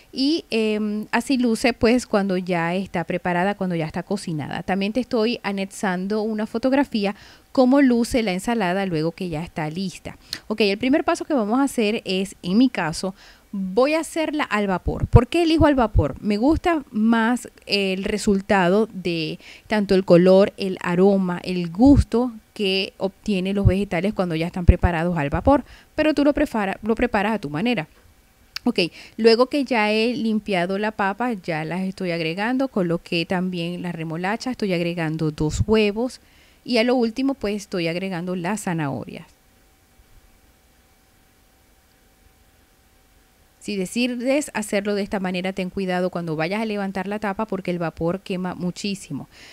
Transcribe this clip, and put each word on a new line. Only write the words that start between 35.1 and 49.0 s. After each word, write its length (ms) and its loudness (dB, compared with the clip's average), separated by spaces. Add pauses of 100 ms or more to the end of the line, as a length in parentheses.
dos 380 -2
huevos 520 0 (460)
y 120 0
a 80 4
lo 100 2
último 380 0
pues 300 -6
estoy 260 -2
agregando 480 -4
las 240 -4
zanahorias. 640 -4 (4000)
Si 160 -8
decides 800 -2
hacerlo 420 -2
de 60 -2
esta 180 -4
manera, 320 -4
ten 180 -6
cuidado 400 -2
cuando 280 -4
vayas 240 -2
a 40 -4
levantar 420 -4
la 120 -6
tapa 280 -4
porque 240 -4
el 80 -2
vapor 420 -2
quema 340 -6
muchísimo. 720 -6 (240)